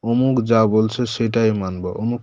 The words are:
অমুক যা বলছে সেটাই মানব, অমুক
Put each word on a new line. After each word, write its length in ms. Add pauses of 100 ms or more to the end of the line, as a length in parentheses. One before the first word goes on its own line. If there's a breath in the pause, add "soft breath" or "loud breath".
অমুক 400
যা 220
বলছে 400
সেটাই 460
মানব, 360
অমুক 360